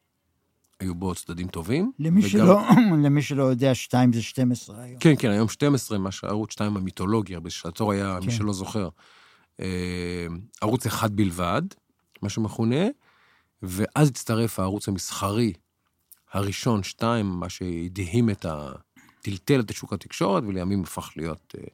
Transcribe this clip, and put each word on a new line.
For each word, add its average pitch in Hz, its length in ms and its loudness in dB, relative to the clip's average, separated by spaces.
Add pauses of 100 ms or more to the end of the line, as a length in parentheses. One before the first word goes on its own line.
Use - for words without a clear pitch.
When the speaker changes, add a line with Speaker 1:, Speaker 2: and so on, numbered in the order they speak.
(800)
Speaker 1:
היו 92 160 -4
בו 92 200 -4
צדדים 90 320 -8
טובים, 120 520 -2
Speaker 2:
למי 165 200 4
Speaker 1:
וגם 202 100 4
Speaker 2:
שלא, 202 320 8 (200)
<clears throat> 160 240 6
למי 143 160 4
שלא 139 220 0
יודע, 131 320 4
שתיים 123 380 4
זה 117 80 0
שתים 123 300 0
עשרה 117 320 -8
היום. 123 160 -18
Speaker 1:
כן, 160 200 8
כן, 123 100 2
היום 107 200 4
שתים 143 260 2
עשרה, 110 220 -2
מה 95 140 -2
שערוץ 104 400 -6
שתיים 104 260 -2
המיתולוגי, 95 580 -2
הרבה, 82 140 -10
שהתור 104 420 -4
היה, 98 280 -2
מי 92 60 -6
Speaker 2:
כן. 120 60 -2
Speaker 1:
שלא 104 220 -2
זוכר. 95 360 -6 (720)
אה, 90 680 -6 (340)
ערוץ 113 240 0
אחד 110 300 -2
בלבד, 92 460 0 (600)
מה 101 80 -4
שמכונה, 117 560 -2 (800)
ואז 101 440 2
הצטרף 113 520 -2
הערוץ 95 280 -2
המסחרי 101 680 -2 (800)
הראשון, 101 520 0
שתיים, 117 420 -2
מה 90 240 -4
שהדהים 90 800 -2
את 98 160 -4
ה-, 73 260 -6 (500)
טלטל 110 380 0
את 107 140 -2
שוק - 200 -10
התקשורת, 175 500 -2
ולימים 95 400 -2
הפך - 320 -10
להיות, 78 420 -10
אה, - 60 -14 (100)